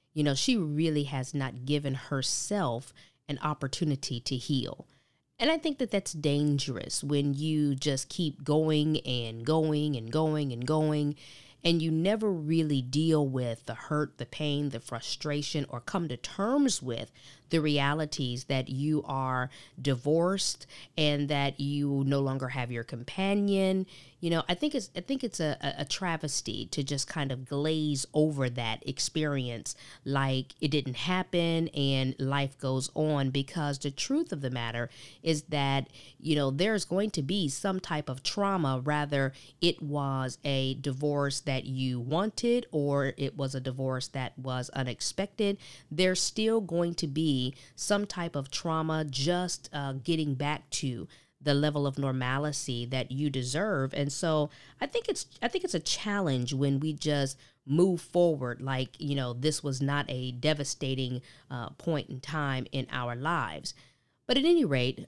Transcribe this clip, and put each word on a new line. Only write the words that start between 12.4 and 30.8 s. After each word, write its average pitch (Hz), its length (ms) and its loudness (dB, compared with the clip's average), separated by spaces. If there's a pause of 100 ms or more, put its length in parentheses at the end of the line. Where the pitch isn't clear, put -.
deal 147 440 4
with 123 400 -2
the 113 80 -6
hurt, 147 440 -2
the 120 80 -8
pain, 147 440 -2
the 123 100 -6
frustration, 147 920 -4
or 120 100 -8
come 175 300 -2
to 123 80 -4
terms 247 680 2
with 123 280 -6 (380)
the 165 100 4
realities 147 840 0
that 135 260 -2
you 147 380 0
are 131 420 0 (320)
divorced 151 840 0 (280)
and 147 340 2
that 143 300 0
you 143 460 0
no 139 140 4
longer 135 300 0
have 127 220 -4
your 117 120 -4
companion. 190 1040 0 (320)
You 170 100 -2
know, 165 180 2
I 180 60 2
think 294 220 0
it's, 214 200 -4
I 185 40 -6
think 269 240 -4
it's - 160 -4
a, 156 200 0
a, 147 220 -4
a 143 40 -4
travesty - 800 -4
to - 160 -2
just 139 240 -2
kind 139 240 -2
of 127 140 -6
glaze 147 680 0
over 147 380 4
that 117 360 -4
experience 135 840 -2 (320)
like 135 560 0
it 147 80 2
didn't 139 280 0